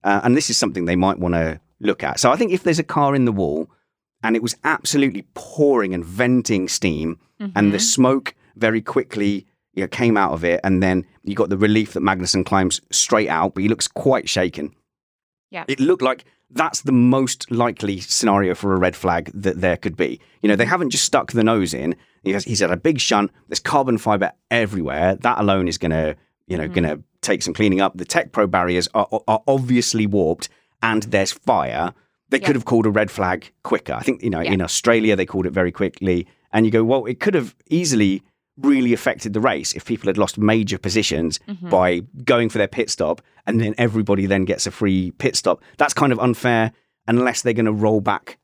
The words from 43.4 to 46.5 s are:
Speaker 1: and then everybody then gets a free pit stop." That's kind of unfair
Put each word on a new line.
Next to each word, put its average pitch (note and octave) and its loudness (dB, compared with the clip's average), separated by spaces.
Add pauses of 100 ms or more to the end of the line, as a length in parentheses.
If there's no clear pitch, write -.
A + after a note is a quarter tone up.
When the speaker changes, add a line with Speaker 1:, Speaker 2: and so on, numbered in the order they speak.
Speaker 1:
and A2+ 0
then A2 -2
everybody G#2 0
then F#2+ 2
gets F2+ -2
a G2 -6
free F#2 0
pit - -2
stop." - 0 (160)
That's D3 2
kind C#3 2
of A2+ -2
unfair A#2 0 (360)